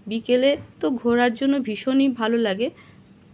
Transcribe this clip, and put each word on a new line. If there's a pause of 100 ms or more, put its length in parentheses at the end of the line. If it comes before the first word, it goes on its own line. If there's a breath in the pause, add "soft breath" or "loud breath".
বিকেলে (220)
তো
ঘোরার
জন্য
ভীষণই
ভালো
লাগে, (640 loud breath)